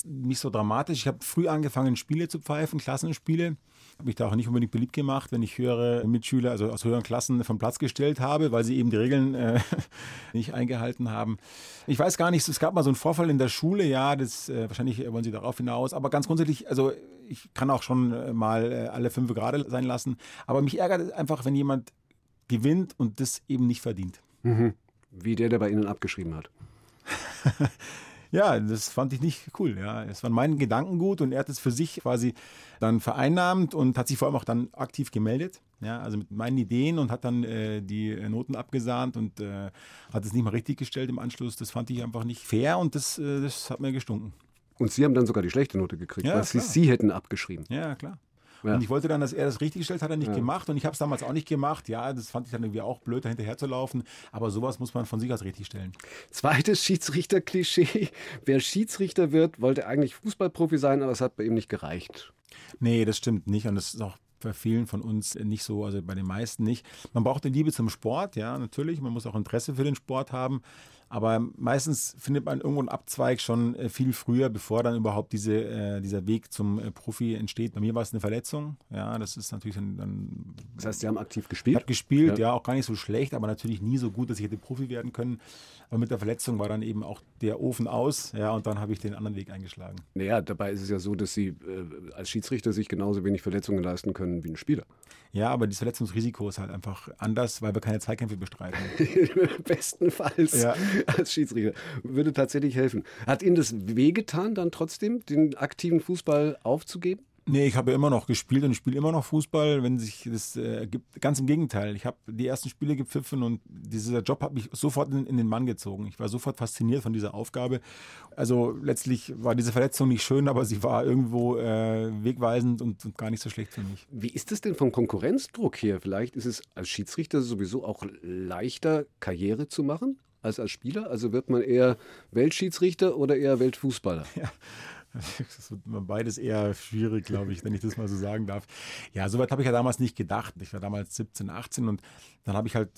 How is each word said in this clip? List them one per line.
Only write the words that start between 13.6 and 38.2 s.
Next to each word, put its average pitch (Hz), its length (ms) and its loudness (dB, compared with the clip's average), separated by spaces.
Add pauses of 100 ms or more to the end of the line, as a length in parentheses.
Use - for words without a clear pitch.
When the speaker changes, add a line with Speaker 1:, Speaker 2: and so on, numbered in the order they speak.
Speaker 1:
ja, 139 320 4
das, 135 320 -2
äh, 117 220 -2
wahrscheinlich 123 420 -2
wollen 113 140 -2
Sie 117 60 -2
darauf 110 260 -4
hinaus, 123 360 -2
aber 139 160 -2
ganz 143 180 2
grundsätzlich, 160 420 2
also 131 240 4 (340)
ich - 260 -14
kann 135 160 0
auch 131 140 2
schon, 127 300 2
äh, 117 180 -4
mal, 113 400 2
äh, 117 160 -2
alle 120 220 -2
fünf 123 240 0
gerade 120 360 0
sein 123 140 -2
lassen, 123 320 -2 (320)
aber 135 140 2
mich 143 180 0
ärgert 180 220 4
es 180 100 -4
einfach, 143 320 -2
wenn 139 120 2
jemand 139 360 0 (560)
gewinnt 143 500 2
und 113 220 0
das - 300 -4
eben 127 180 2
nicht 120 140 0
verdient. 95 400 -6 (220)
Speaker 2:
Mhm. 117 320 4 (360)
Wie 98 240 -2
der, 117 140 2
der 117 100 4
bei 104 100 2
Ihnen 107 180 2
abgeschrieben 92 480 -6
hat. 80 140 -12 (960)
Speaker 1:
<laughs> - 260 4 (600)
Ja, 170 280 6
das 107 300 -2
fand 131 240 0
ich 127 80 -4
nicht - 260 -2 (100)
cool, 139 220 0
ja. 110 240 -6
Es 101 180 -10
waren 117 100 0
mein 143 280 4
Gedankengut 165 600 2
und 131 100 2
er 131 80 0
hat 135 100 -4
es 131 80 -8
für 127 140 0
sich 151 320 -2
quasi 123 320 2 (440)
dann 113 200 4
vereinnahmt 175 760 2
und 127 240 4
hat 123 100 0
sich 135 120 -2
vor 135 80 4
allem 139 80 0
auch 120 80 -2
dann 120 300 -2
aktiv - 360 -6
gemeldet, 120 520 -2 (200)
ja, 113 180 -6
also 110 200 -6
mit - 100 -10
meinen 117 300 -2
Ideen 127 400 2
und 123 100 2
hat 123 160 -4
dann, 120 180 0
äh, 107 380 -4
die, 107 300 -4
äh, 104 180 -6